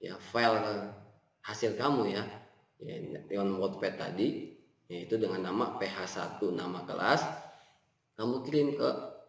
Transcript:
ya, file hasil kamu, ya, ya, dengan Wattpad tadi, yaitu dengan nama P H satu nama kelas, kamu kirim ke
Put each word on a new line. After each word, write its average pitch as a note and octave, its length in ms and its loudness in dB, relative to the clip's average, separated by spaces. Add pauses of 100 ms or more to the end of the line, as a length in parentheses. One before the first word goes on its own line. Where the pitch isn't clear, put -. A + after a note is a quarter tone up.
ya, F#2 160 -8
file G#2+ 720 2 (480)
hasil G#2+ 400 0
kamu, B2 320 4
ya, G#2 160 -2 (560)
ya, - 480 -8
dengan G2 320 2
Wattpad G2 320 -2
tadi, - 640 -2 (320)
yaitu F2 240 -2
dengan F#2 320 0
nama G#2 320 0
P F#2+ 80 0
H F#2 320 -6
satu F2 320 0
nama F2+ 320 -4
kelas, A2 400 2 (960)
kamu B2+ 240 0
kirim D3 320 4
ke B2+ 140 4 (400)